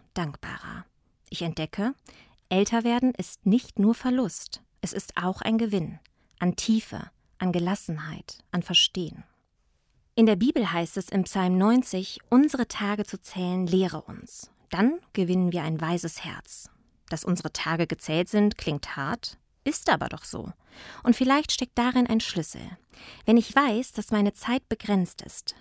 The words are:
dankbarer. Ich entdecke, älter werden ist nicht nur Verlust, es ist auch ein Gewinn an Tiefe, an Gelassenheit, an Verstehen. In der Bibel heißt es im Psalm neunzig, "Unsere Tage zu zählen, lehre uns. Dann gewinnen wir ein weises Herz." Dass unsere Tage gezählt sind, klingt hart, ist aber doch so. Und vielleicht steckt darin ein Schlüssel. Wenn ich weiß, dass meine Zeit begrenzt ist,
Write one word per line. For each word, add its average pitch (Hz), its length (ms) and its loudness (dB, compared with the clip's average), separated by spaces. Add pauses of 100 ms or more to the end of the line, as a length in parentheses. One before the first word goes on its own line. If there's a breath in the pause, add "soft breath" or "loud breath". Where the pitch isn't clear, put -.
(160)
dankbarer. - 680 -10 (440)
Ich - 140 -8
entdecke, 165 500 -4 (560 soft breath)
älter 208 340 2
werden 247 320 2
ist - 300 -6
nicht 214 320 2
nur 214 160 6
Verlust, - 680 -2 (180)
es - 120 -4
ist - 240 -8
auch 180 240 -2
ein 220 180 0
Gewinn 202 400 -2 (400)
an 180 160 2
Tiefe, - 560 -2 (260)
an 185 140 0
Gelassenheit, 170 880 -4 (120)
an 175 120 -2
Verstehen. - 600 0 (920)
In 226 100 8
der 208 100 6
Bibel 220 340 2
heißt 170 240 -2
es 190 140 -4
im 190 160 0
Psalm 185 320 2
neunzig, 202 600 2 (100)
"Unsere 254 400 4
Tage 208 340 -2
zu - 180 -10
zählen, 180 460 -2
lehre 175 340 2
uns. - 480 -14 (200)
Dann 220 240 4 (180)
gewinnen 180 400 2
wir 170 120 -2
ein 160 180 -4
weises 165 420 -2
Herz." - 460 -12 (400)
Dass 160 160 -6
unsere 180 260 -2
Tage 165 340 -2
gezählt - 440 -2
sind, 208 280 2
klingt - 380 -6
hart, 147 420 -6 (280)
ist - 240 -2
aber - 180 2
doch - 160 -12
so. - 300 -10 (500 loud breath)
Und 240 140 6
vielleicht 269 340 2
steckt - 260 -6
darin 247 300 4
ein 220 140 2
Schlüssel. - 400 -4 (640 loud breath)
Wenn 220 100 8
ich 226 180 4
weiß, 262 380 2
dass - 200 -6
meine 202 200 4
Zeit - 380 -2
begrenzt 196 520 0
ist, - 400 -10